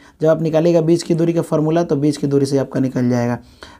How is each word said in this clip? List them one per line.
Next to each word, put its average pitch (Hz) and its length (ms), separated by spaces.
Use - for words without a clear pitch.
जब 151 60
आप 160 140
निकालिएगा 160 400
बीच 165 220
की 170 120
दूरी 165 180
का 170 80
फॉर्मूला, 160 420
तो 160 120
बीच 143 220
की 147 100
दूरी 139 180
से 135 120
आपका 131 220
निकल 127 300
जाएगा। 120 280